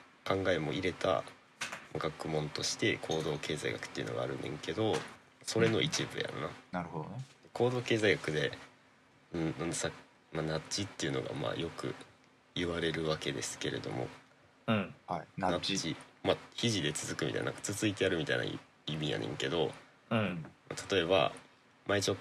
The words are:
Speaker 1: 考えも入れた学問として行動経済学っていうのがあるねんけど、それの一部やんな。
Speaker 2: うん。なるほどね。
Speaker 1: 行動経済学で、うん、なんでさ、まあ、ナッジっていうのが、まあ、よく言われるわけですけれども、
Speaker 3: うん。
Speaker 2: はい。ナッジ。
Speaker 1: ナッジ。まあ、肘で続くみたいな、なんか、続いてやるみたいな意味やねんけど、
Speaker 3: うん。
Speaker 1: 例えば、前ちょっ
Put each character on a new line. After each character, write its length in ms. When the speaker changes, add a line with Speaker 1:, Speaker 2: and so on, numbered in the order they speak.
Speaker 1:
考 100
え 100
も 140
入 100
れ 80
た 320
学 300
問 220
と 120
し 160
て 200
行 260
動 140
経 200
済 160
学 120
っ 40
て 120
い 20
う 60
の 60
が 60
あ 60
る 140
ね 80
ん 100
け 140
ど、 200
そ 160
れ 100
の 120
一 220
部 160
や 80
ん 120
な。 80
Speaker 2:
う 20
ん。 20
な 120
る 60
ほ 100
ど 60
ね。 200
Speaker 1:
行 200
動 100
経 160
済 200
学 140
で、 200
う 60
ん、 180
な 80
ん 40
で 60
さ、 140
ま 100
あ、 20
ナ 140
ッ 120
ジ 140
っ 40
て 200
い 20
う 40
の 100
が、 100
ま 180
あ、 40
よ 140
く 260
言 160
わ 100
れ 120
る 160
わ 100
け 140
で 100
す 160
け 140
れ 80
ど 100
も、 180
Speaker 3:
う 60
ん。 200
Speaker 2:
は 100
い。 40
ナ 140
ッ 100
ジ。 120
Speaker 1:
ナ 60
ッ 20
ジ。 140
ま 100
あ、 40
肘 300
で 80
続 240
く 100
み 60
た 60
い 20
な、 60
な 60
ん 40
か、 80
続 240
い 80
て 80
や 80
る 60
み 80
た 100
い 20
な 60
意 160
味 120
や 80
ね 80
ん 120
け 120
ど、 220
Speaker 3:
う 40
ん。 300
Speaker 1:
例 100
え 40
ば、 260
前 120
ち 100
ょ 20
っ 80